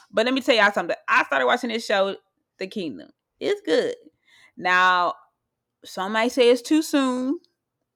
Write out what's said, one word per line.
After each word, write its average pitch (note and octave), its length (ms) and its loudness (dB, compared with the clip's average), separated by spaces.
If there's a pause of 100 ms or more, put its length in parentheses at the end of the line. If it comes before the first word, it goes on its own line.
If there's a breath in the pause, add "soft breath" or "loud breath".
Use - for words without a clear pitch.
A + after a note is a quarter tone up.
(100)
But A3 140 0
let B3+ 100 0
me C4+ 60 -2
tell B3+ 140 2
y'all G#3 180 4
something. F3 240 -4 (120)
I B3+ 160 2
started C4+ 220 -2
watching A#3+ 240 -2
this A3+ 140 -6
show, G3 320 -2 (420)
The F#3+ 100 -8
Kingdom. D3 420 -10 (300)
It's G4+ 220 -2
good. - 340 0 (600 soft breath)
Now, F3+ 580 2 (720)
some F#3+ 280 -8
might A3+ 200 0
say A#3+ 180 4
it's B3 120 2
too D#4 200 2
soon. C4+ 580 -2 (560)